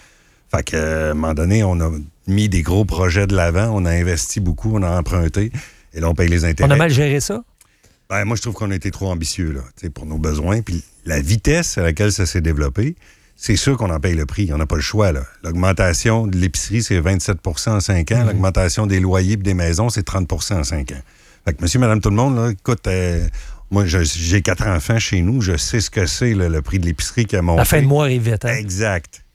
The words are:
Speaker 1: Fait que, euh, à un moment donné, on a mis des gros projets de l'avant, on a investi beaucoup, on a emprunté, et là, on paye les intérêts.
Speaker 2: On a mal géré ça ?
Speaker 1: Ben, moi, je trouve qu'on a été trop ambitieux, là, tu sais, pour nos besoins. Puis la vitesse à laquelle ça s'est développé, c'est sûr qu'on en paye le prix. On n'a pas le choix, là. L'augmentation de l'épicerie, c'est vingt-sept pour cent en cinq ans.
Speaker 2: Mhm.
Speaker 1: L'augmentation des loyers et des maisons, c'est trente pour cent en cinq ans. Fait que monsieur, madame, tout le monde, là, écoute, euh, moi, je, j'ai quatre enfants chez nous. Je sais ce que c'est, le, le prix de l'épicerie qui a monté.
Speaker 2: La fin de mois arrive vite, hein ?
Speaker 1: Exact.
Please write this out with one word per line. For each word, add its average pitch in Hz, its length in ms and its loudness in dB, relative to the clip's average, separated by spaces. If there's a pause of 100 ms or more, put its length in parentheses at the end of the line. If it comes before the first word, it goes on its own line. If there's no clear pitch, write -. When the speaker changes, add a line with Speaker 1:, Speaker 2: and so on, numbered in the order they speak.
(500)
Speaker 1:
Fait 76 140 -2
que, - 120 -6
euh, 78 320 0
à - 40 0
un - 20 -2
moment 80 180 -2
donné, 87 300 2
on 90 180 2
a 80 100 0 (360)
mis 101 220 2
des 90 140 2
gros 90 220 2
projets 92 440 0
de 98 80 2
l'avant, 90 360 2
on 98 120 0
a 87 60 0
investi 85 500 -2
beaucoup, 92 340 -2
on 104 80 0
a 87 160 0
emprunté, 92 540 0 (420)
et 80 60 -8
là, 82 100 0
on 80 40 0
paye 85 140 2
les 85 160 2
intérêts. 85 240 2
Speaker 2:
On 147 40 4
a 143 40 4
mal 160 140 4
géré 139 300 2
ça ? 214 240 -4 (680)
Speaker 1:
Ben, 101 140 -2
moi, 113 120 -2
je 101 60 -6
trouve 117 120 -6
qu'on 98 180 -4
a - 20 -2
été 92 160 -4
trop 95 220 -4
ambitieux, 80 400 -4
là, 67 80 -6 (160)
tu - 100 -10
sais, 80 40 -8
pour 73 160 -12
nos 78 120 -6
besoins. 78 420 0
Puis 85 220 -6 (220)
la 76 160 -2
vitesse 113 580 0
à 92 40 0
laquelle 87 280 2
ça 95 160 0
s'est 87 140 -2
développé, 78 560 0 (420)
c'est - 180 0
sûr 139 200 2
qu'on 107 140 -2
en 78 100 -2
paye 90 140 0
le 78 100 0
prix. 98 300 -2
On - 20 -2
n'a 78 80 0
pas 87 120 0
le 76 40 0
choix, 101 320 2
là. 67 100 -4 (220)
L'augmentation 92 840 2
de 92 120 0
l'épicerie, 98 440 0
c'est 95 180 0
vingt-sept 90 400 0
pour - 180 -4
cent 110 180 0
en 98 40 0
cinq 87 320 0
ans. 120 80 4
Speaker 2:
Mhm. 117 80 4
Speaker 1:
L'augmentation 95 580 2
des 98 120 2
loyers 92 360 2
et - 20 2
des 98 160 0
maisons, 90 380 0
c'est 101 140 -2
trente 92 220 -2
pour - 160 -4
cent 92 180 -2
en 71 40 -2
cinq 69 280 -4
ans. 67 100 -12 (420)
Fait 90 80 -2
que 71 80 -10
monsieur, 90 180 0
madame, 110 220 4
tout 107 80 0
le 101 80 2
monde, 131 200 2
là, 117 140 0
écoute, 113 360 -4
euh, 90 400 0 (440)
moi, 101 140 4
je, 90 180 2
j'ai 82 380 0
quatre 92 260 0
enfants 101 320 0
chez 101 220 0
nous. 113 220 2
Je 92 140 0
sais 117 240 -2
ce - 100 -4
que 95 160 0
c'est, 120 260 0
le, 92 160 0
le 80 140 0
prix 95 160 -4
de 87 80 0
l'épicerie 95 400 -2
qui 101 100 -2
a 87 60 0
monté. 87 160 2
Speaker 2:
La 120 80 4
fin 151 160 4
de 139 40 4
mois 143 180 4
arrive 123 260 0
vite, 110 160 -2
hein ? 117 80 -2
Speaker 1:
Exact. 101 680 -4 (120)